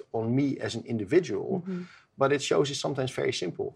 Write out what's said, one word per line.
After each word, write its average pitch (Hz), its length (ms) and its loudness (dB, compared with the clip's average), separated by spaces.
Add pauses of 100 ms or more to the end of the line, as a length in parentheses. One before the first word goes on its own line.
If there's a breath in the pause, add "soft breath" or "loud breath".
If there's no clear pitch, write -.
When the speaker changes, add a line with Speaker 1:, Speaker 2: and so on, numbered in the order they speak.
(140)
Speaker 1:
on 113 200 0
me 139 280 2
as 110 140 -2
an 113 100 -6
individual, 120 800 0
Speaker 2:
Mm-hmm. 180 160 -4 (360 loud breath)
Speaker 1:
but 135 140 4
it 143 100 2
shows - 300 2
it's 135 80 -6
sometimes 135 320 -2
very 139 220 0
simple, - 420 -6